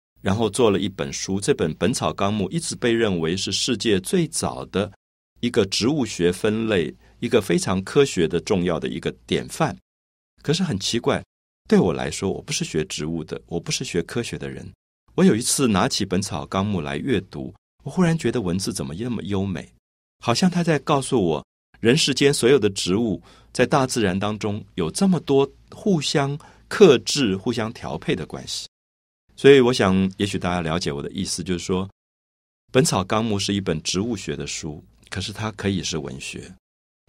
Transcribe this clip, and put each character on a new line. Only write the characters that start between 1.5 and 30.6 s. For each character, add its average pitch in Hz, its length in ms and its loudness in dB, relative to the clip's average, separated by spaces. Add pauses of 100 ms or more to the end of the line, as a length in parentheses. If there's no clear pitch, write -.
本 85 220 0
《本 92 140 0
草 90 220 -2
纲 101 180 0
目》 101 200 -2
一 165 80 -4
直 - 160 -8
被 120 160 0
认 110 280 2
为 80 160 0
是 98 160 -4
世 120 240 -2
界 101 240 2
最 165 280 0
早 65 380 -6
的 101 260 -4 (480)
一 120 100 -2
个 117 180 2
植 95 200 0
物 143 180 0
学 90 260 0
分 110 360 -2
类， 87 260 0 (260)
一 120 100 -4
个 113 120 4
非 87 160 0
常 95 260 -2
科 143 200 4
学 90 240 0
的 85 140 0
重 92 220 0
要 85 140 0
的 67 120 -6
一 69 100 -8
个 78 100 -6 (160)
典 73 220 -2
范。 120 280 -2 (640)
可 143 100 -2
是 170 100 0
很 151 160 -2
奇 110 220 -2
怪， 101 240 0 (460)
对 208 100 6
我 95 140 4
来 67 180 -4
说， 98 180 -4
我 - 120 -6
不 - 100 -12
是 113 140 -4
学 78 200 -2
植 - 200 -8
物 80 180 -4
的， - 220 -12
我 85 140 -6
不 80 120 -8
是 - 140 -4
学 85 180 -2
科 - 180 -6
学 117 160 -8
的 69 120 -10
人。 - 200 -14 (460)
我 165 80 4
有 165 120 8
一 113 60 0
次 131 260 0
拿 95 200 4
起 - 200 -2
《本 92 140 0
草 78 240 -6
纲 98 200 -2
目》 101 160 -2
来 71 160 -4
阅 113 240 0
读， - 320 -12 (300)
我 143 60 -10
忽 185 120 -2
然 165 160 2
觉 117 140 -2
得 123 100 -2
文 90 160 0
字 107 140 -6
怎 82 140 -6
么 69 100 -8
那 117 140 -8
么 113 140 -6
优 98 220 -2
美， 80 240 -8 (500)
好 120 140 2
像 180 160 2
他 175 140 0
在 160 160 2
告 143 220 0
诉 127 200 0
我， 78 240 0 (360)
人 120 160 6
世 151 160 2
间 143 200 4
所 117 140 2
有 139 100 8
的 104 120 2
植 98 260 -2
物 110 260 -2 (300)
在 127 140 2
大 135 200 2
自 127 160 -2
然 95 160 0
当 104 220 -4
中 104 240 -6 (120)
有 170 140 -2
这 196 200 2
么 170 100 2
多 139 300 2 (220)
互 190 280 0
相 143 400 -2 (300)
克 156 300 8
制、 107 360 0
互 107 160 -4
相 113 220 -4
调 69 240 -8
配 - 180 -4
的 76 100 -6
关 65 220 -14
系。 - 180 -10 (720)
所 139 160 10
以 139 80 12
我 123 140 6
想， 95 420 2
也 101 100 -2
许 95 140 -2
大 90 100 -4
家 90 120 -2